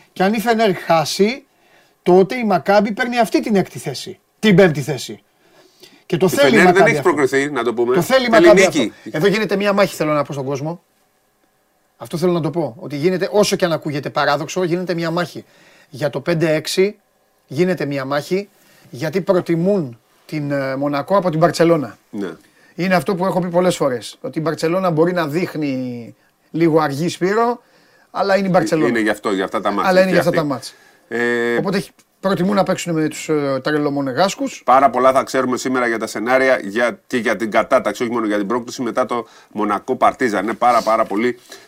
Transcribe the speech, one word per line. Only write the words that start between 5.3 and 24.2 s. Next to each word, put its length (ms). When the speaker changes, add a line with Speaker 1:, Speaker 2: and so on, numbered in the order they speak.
Speaker 1:
Και 120
το 80
Speaker 2:
Η 100
Speaker 1:
θέλει 120
η 20
Speaker 2:
Φενέρ 140
δεν 100
Speaker 1:
Μακάμπι 160
Speaker 2:
έχει 100
Speaker 1:
αυτό. 140
Speaker 2:
προκριθεί, 380
να 120
το 100
πούμε. 220
Speaker 1:
Το 60
θέλει 240
η 40
Speaker 2:
Θέλει 160
Speaker 1:
Μακάμπι 160
Speaker 2:
νίκη. 300
Speaker 1:
αυτό. 120
Εδώ 100
γίνεται 280
μια 180
μάχη, 220
θέλω 180
να 100
πω 100
στον 120
κόσμο. 360
Αυτό 200
θέλω 140
να 100
το 80
πω, 300
ότι 160
γίνεται, 360
όσο 240
και 100
αν 60
ακούγεται 380
παράδοξο, 540
γίνεται 300
μια 180
μάχη 340
για 200
το 100
πέντε 360
έξι, 400
γίνεται 380
μια 200
μάχη, 440
γιατί 320
προτιμούν 800
την, 260
ε, 240
Μονακό 420
από 120
την 100
Μπαρτσελώνα. 580
Speaker 2:
Ναι. 200
Speaker 1:
Είναι 200
αυτό 200
που 100
έχω 140
πει 80
πολλές 280
φορές, 460